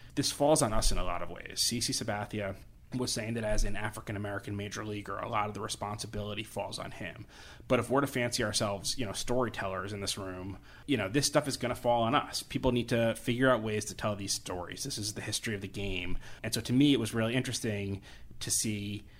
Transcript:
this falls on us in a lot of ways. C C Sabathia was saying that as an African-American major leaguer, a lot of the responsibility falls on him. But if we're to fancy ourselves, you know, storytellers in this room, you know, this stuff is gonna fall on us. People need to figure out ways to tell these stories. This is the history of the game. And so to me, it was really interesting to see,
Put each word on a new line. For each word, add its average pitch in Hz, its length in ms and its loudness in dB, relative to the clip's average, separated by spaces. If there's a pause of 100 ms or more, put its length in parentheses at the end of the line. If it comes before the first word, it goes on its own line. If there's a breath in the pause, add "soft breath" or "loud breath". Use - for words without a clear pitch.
(140)
this 139 180 2
falls 147 300 6
on 110 100 4
us 110 180 8
in 87 80 6
a 90 60 2
lot 87 180 0
of 82 80 -4
ways. - 300 -6
C 120 200 2
C 127 120 0
Sabathia 104 640 -2 (400)
was 123 160 0
saying 113 220 -2
that 113 100 -2
as 104 200 6
an 101 120 2
African-American 104 800 -4
major 101 280 -6
leaguer, 101 320 -6
a 104 120 -4
lot 107 200 0
of 104 60 -6
the 101 60 -6
responsibility 104 840 -6
falls - 360 -6
on - 120 -8
him. - 360 -10 (420 loud breath)
But 123 100 6
if 107 100 0
we're 131 120 4
to 143 60 4
fancy 120 360 0
ourselves, 101 560 0
you 117 80 0
know, 98 60 -2
storytellers 104 800 0
in 101 80 -6
this 98 180 -2
room, 92 400 -6 (280 loud breath)
you 139 100 2
know, 98 120 2
this 131 180 2
stuff 147 200 4
is 131 100 -2
gonna 123 180 -2
fall 120 280 4
on 117 120 4
us. - 280 0
People 127 300 0
need 120 160 2
to 117 260 4
figure 127 360 4
out 113 120 4
ways 107 240 0
to 95 80 -6
tell 104 220 -2
these 98 160 -4
stories. 92 500 -6
This 139 160 -6
is 104 140 -2
the - 80 -8
history - 340 -4
of 98 60 -4
the 95 80 -6
game. 92 500 0 (240 loud breath)
And 113 100 -4
so 117 100 0
to 123 100 -2
me, 139 200 8
it 120 80 6
was 113 140 0
really 113 200 2
interesting 104 640 0 (400 loud breath)
to - 100 -4
see, 101 540 -2 (160 soft breath)